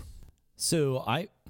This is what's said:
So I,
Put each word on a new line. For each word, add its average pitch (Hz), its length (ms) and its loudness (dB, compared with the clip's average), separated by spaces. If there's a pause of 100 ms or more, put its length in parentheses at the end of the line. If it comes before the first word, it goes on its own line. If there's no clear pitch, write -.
(560)
So 139 520 2
I, 131 220 0 (200)